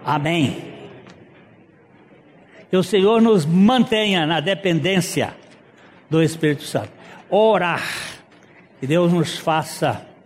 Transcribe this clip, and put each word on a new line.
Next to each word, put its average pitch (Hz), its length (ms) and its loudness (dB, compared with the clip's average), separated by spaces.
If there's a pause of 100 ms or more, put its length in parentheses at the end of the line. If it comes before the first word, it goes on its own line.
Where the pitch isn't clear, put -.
Amém. 151 520 0 (2000)
Que - 80 -2
o 185 60 2
Senhor 208 400 2
nos 214 240 4
mantenha 202 800 2
na 160 140 0
dependência 175 960 -2 (720)
do 160 100 2
Espírito 156 440 -2
Santo. 107 260 -8 (400)
Orar. 185 580 2 (920)
Que 131 80 -6
Deus 170 240 2
nos 170 260 -2
faça 151 640 -2 (220)